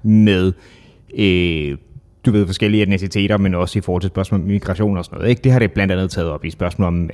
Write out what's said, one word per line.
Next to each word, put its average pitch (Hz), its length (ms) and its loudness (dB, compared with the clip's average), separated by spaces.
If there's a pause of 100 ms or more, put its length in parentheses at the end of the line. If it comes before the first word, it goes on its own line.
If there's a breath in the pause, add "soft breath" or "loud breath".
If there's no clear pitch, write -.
med, 104 500 4 (640 soft breath)
øh, 87 600 0 (480)
du 123 60 4
ved, 104 140 2
forskellige 104 380 0
etniciteter, 98 540 0
men 98 180 0
også 87 240 -2
i - 20 0
forhold 90 200 -4
til 95 80 -4
spørgsmål 95 320 -2
om 85 60 -6
migration 101 500 -2
og 85 80 -6
sådan - 120 -16
noget, 110 120 0
ikke? 123 140 0
Det 131 80 4
har 127 80 4
det 107 120 0
blandt 98 220 0
andet 92 180 -2
taget 82 180 -4
op 76 160 -8
i 82 40 -6
spørgsmål 87 380 -2
om, 85 260 -2